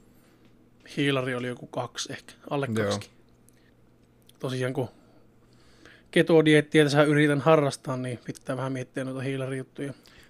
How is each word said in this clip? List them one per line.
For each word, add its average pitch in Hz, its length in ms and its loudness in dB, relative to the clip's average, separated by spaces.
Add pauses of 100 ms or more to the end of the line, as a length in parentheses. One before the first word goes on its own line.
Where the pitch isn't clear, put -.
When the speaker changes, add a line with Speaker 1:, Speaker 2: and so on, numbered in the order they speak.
(960)
Speaker 1:
hiilari 135 380 -2
oli 123 120 -6
joku 123 200 -10
kaksi - 460 -10
ehkä, - 200 -16 (180)
alle 143 240 -2
Speaker 2:
Joo. 107 160 -2
Speaker 1:
kaksi. 101 200 -6 (1300)
Tosiaan 127 340 -6
kun 127 160 -6 (1200)
ketodiettiä 156 720 6
tässä 143 180 4
yritän 147 380 4
harrastaa, 143 560 2
niin 127 280 -8
pitää - 320 -8
vähän 131 160 -6
miettiä 131 320 -8
noita 131 160 -8
hiilarijuttuja. 135 720 -8 (380)